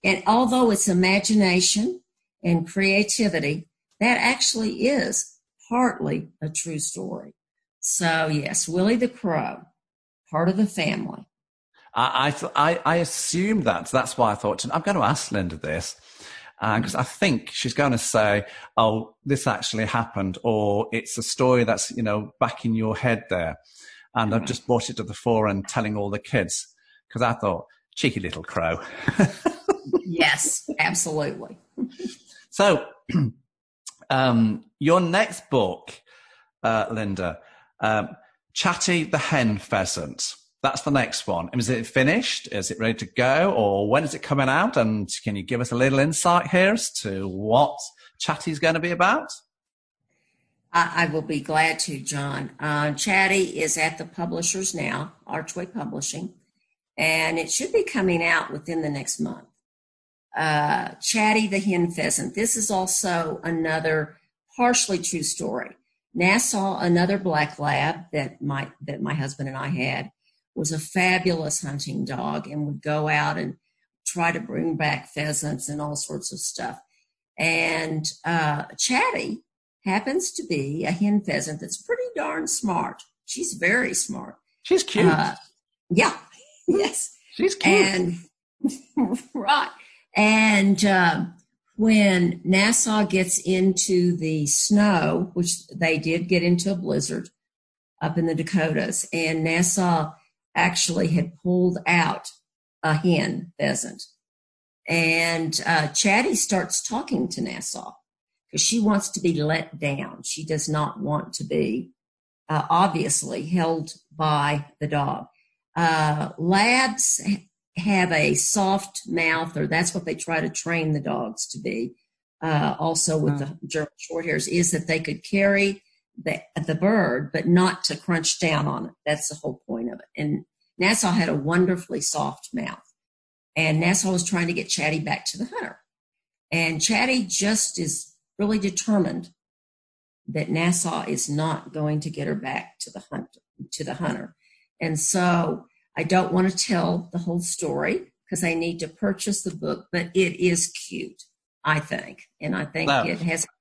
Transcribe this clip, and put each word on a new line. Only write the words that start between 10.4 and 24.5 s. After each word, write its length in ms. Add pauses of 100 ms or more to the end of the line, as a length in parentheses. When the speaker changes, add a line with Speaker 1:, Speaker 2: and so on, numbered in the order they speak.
Speaker 1:
of 80
the 80
family. 600 (680)
Speaker 2:
I, 340
I, 40
th-, 240
I, 300
I 120
assumed 640
that. 240
That's 300
why 140
I 40
thought, 380
"I'm 80
gonna 200
ask 300
Linda 240
this," 400 (680)
uh, 200
'cause 120
I 100
think 480
she's 220
gonna 240
say, 480 (300)
"Oh, 400 (100)
this 220
actually 380
happened," 580
or 480
it's 260
a 60
story 400
that's, 280
you 120
know, 360
back 260
in 100
your 220
head 320
there. 280 (560)
And 220
I've 60
Speaker 1:
Right. 60
Speaker 2:
just 200